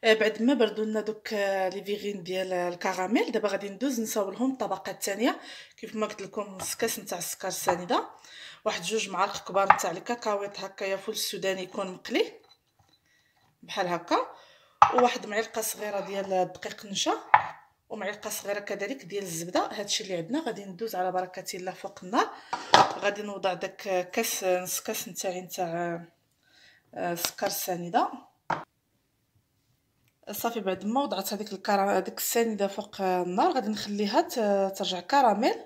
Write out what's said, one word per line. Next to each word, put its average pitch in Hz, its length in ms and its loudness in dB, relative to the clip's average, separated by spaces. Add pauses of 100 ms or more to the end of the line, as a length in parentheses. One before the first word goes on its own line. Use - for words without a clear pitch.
آه، 226 100 8
بعد 220 280 4
ما 247 120 6
بردوا 214 320 4
لنا 214 160 0
دوك، 214 320 -6
آه، 196 360 2
لي 190 140 -6
فيغين 196 400 -4
ديال 185 300 -2
الكراميل، 185 800 0
دابا 214 180 2
غادي 196 200 -2
ندوز 233 320 -2
نصاوب 214 280 -2
لهم 247 220 0
الطبقه 190 400 -4
الثانيه. 208 480 0 (380)
كيف 214 180 -12
ما 214 100 0
قلت 202 160 -8
لكم 196 200 -8
نص 190 340 -8
كاس 233 240 -2
نتاع 185 180 -8
السكر - 300 -6
السنيده، 185 600 0 (560)
واحد 202 160 0
جوج 196 280 -2
معالق 190 380 -2
كبار 185 260 4
نتاع 185 180 2
الكاكاويط 202 680 -4
هكايا 190 380 -6
فول 208 180 -8
السوداني 190 480 -4
يكون 185 280 -6
مقلي 262 420 -2 (1300)
بحال 190 240 -2
هكا، 175 300 0 (760)
وواحد 240 320 4
معلقه 220 360 -2
صغيره 202 380 -4
ديال 190 340 -4
الدقيق 185 520 -2
النشا، 208 280 0 (760)
ومعلقه 208 400 -6
صغيره 202 300 -2
كذلك 202 460 -4
ديال 196 180 -4
الزبده. 175 480 0
هادشي 202 320 -2
اللي 185 120 -4
عندنا. 220 300 -2
غادي 196 200 -6
ندوز 196 300 -6
على 185 160 2
بركه 185 460 -4
الله 185 140 -6
فوق - 320 -12
النار. 247 260 2 (460)
غادي 202 460 6
نوضع 196 320 0
داك 180 580 -2
كاس، - 320 0
نص 180 360 2
كاس 220 300 -6
نتاعي 180 320 -4
نتاع، 170 600 -4 (920)
آه، 175 220 -2
سكر - 340 -2
سنيده. 185 640 0 (2250)
صافي، 226 280 -2
بعد 185 260 -2
ما 240 160 2
وضعت 196 320 -2
هذيك 202 200 -6
الكرا-، 196 440 2
هذيك 185 200 -2
السنيده 220 500 2
فوق 196 340 -6
النار، 185 500 4
غادي 240 180 0
نخليها 208 520 2
ت-، 202 560 2
ترجع 185 220 -2
كراميل 254 560 4 (100)